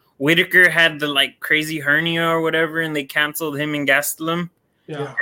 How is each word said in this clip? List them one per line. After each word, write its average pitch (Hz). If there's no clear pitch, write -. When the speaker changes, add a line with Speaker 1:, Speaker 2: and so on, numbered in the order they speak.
Speaker 1:
Whitaker 175
had 160
the, 147
like, 139
crazy 156
hernia 165
or 165
whatever, 160
and 156
they 143
canceled 151
him 151
and 143
Gastelum. 160
Speaker 2:
Yeah. 147